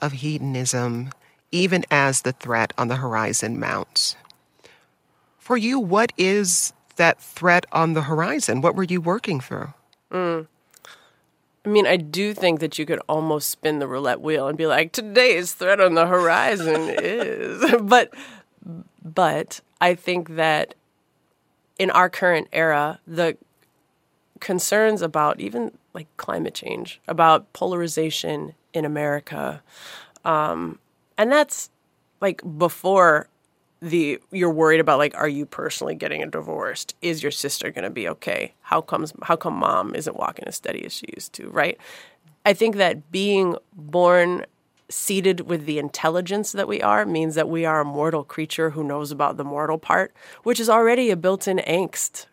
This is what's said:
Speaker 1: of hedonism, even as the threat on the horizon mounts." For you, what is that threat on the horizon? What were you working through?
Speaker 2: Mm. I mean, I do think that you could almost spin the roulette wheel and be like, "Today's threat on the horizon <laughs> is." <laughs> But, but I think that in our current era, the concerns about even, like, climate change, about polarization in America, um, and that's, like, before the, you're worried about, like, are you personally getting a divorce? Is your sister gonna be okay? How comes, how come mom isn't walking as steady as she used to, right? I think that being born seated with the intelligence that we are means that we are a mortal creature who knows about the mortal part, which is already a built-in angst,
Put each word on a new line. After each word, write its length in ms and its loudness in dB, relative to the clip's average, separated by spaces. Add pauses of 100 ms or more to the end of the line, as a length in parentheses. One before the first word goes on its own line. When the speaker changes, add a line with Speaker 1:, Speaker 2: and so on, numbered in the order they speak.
Speaker 1:
of 100 -2
hedonism, 960 -4 (400)
even 400 0
as 320 2
the 100 -2
threat 440 -2
on 120 -2
the 80 -2
horizon 600 -4
mounts." 580 -2 (1200)
For 180 -2
you, 240 0
what 380 2
is 560 2 (220)
that 220 4
threat 540 2
on 220 2
the 80 0
horizon? 580 -2
What 160 2
were 80 0
you 160 -2
working 400 -2
through? 320 -10 (400)
Speaker 2:
Mm. 340 -2 (1160)
I 60 -4
mean, 160 6
I 100 4
do 380 -4
think 260 2
that 180 -6
you 60 -4
could 240 -2
almost 400 0
spin 300 -2
the 100 -4
roulette 320 -2
wheel 260 -2
and 120 -4
be 80 0
like, 260 2
"Today's 640 2
threat 260 2
on 140 6
the 120 6
horizon 840 2
<laughs> 120 -4
is." 600 -2 (120)
<laughs> 60 4
But, 300 6 (920)
but 580 -2 (200)
I 140 6
think 420 -4
that 380 0 (1040)
in 120 0
our 200 4
current 420 2
era, 540 0
the 320 -2 (1000)
concerns 640 0
about 380 0
even, 300 -6 (220)
like, 140 -14 (100)
climate 380 -6
change, 540 -10
about 440 4
polarization 1000 -4 (180)
in 120 -2
America, 800 -4 (600)
um, 540 -2 (400)
and 140 2
that's, 380 0 (500)
like, 220 -2 (160)
before 680 4 (540)
the, 380 -2 (100)
you're 220 0
worried 280 4
about, 180 4
like, 160 2
are 140 0
you 180 -4
personally 480 -8
getting 280 -6
a 40 -6
divorce? 600 -8 (140)
Is 220 -4
your 100 -2
sister 380 -6
gonna 200 -8
be 180 -6
okay? 440 -6 (100)
How 200 0
comes, 300 -6 (100)
how 140 0
come 180 -6
mom 400 0
isn't 220 -6
walking 300 -6
as 100 -10
steady 280 -8
as 80 -14
she 220 -12
used 200 -16
to, 140 -14
right? 300 -2 (680)
I 80 6
think 240 2
that 340 0
being 460 0 (180)
born 720 2 (460)
seated 520 0
with 240 -4
the 120 -4
intelligence 720 -2
that 160 -4
we 160 -4
are 240 2
means 300 0
that 120 0
we 160 -2
are 160 2
a 40 0
mortal 400 -2
creature 460 -4
who 120 -6
knows 300 -4
about 240 0
the 80 -8
mortal 340 -4
part, 340 -2 (300)
which 160 0
is 100 -2
already 420 4
a 60 2
built-in 420 0
angst, 760 -4